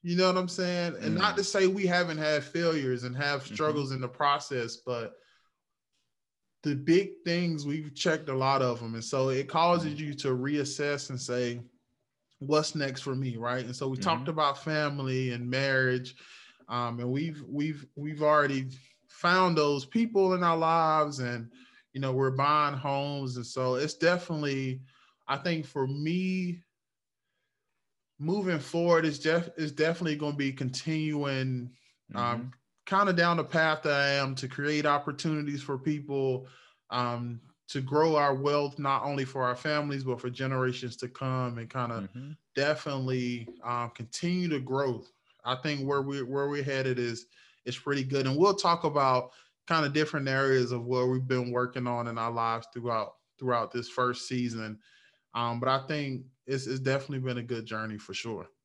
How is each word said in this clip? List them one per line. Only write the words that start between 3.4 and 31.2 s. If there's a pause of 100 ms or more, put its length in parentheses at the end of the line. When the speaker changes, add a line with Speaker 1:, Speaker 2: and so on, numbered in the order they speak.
Speaker 2:
Mm-hmm.
Speaker 1:
struggles
in
the
process,
but (1500)
the
big
things,
we've
checked
a
lot
of
'em.
And
so
it
causes
Speaker 2:
Mm.
Speaker 1:
you
to
reassess
and
say, (760)
"What's
next
for
me?"
Right?
And
so
we
talked
Speaker 2:
Mm-hmm.
Speaker 1:
about
family
and
marriage, (520)
um,
and
we've,
we've, (100)
we've
already (380)
found
those
people
in
our
lives,
and, (420)
you
know,
we're
buying
homes.
And
so
it's
definitely, (460)
I
think
for
me, (1500)
moving
forward
is
def-,
is
definitely
gonna
be
continuing, (400)